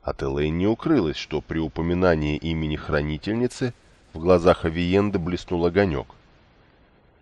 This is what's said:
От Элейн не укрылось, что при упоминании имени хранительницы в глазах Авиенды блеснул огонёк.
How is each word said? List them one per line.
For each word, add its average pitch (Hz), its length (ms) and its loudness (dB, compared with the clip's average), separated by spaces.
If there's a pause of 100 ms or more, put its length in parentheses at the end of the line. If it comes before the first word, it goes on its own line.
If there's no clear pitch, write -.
От - 220 -6
Элейн 73 340 -2
не 92 100 0
укрылось, 113 500 0
что 73 240 -6
при 80 180 -6
упоминании 82 760 0
имени 78 400 -4
хранительницы 95 960 -4 (400)
в 80 60 -12
глазах 87 460 4
Авиенды 90 540 0
блеснул 87 460 -2
огонёк. 87 500 0 (1080)